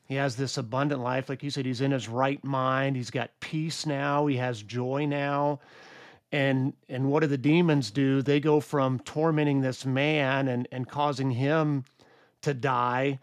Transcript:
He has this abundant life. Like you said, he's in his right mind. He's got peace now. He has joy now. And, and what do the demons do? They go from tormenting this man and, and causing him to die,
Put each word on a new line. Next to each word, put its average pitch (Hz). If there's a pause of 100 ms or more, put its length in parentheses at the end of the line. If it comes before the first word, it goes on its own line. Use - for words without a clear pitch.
He 135
has 139
this 131
abundant 131
life. 127
Like 135
you 143
said, 139
he's 127
in 139
his 117
right 135
mind. 135
He's 120
got -
peace 156
now. 143
He 143
has 123
joy 123
now. 143 (720)
And, 139 (160)
and 135
what 151
do 160
the 139
demons 147
do? 135
They 143
go 151
from 131
tormenting 151
this 131
man 135
and, 123
and 127
causing 135
him 143 (560)
to 147
die, 127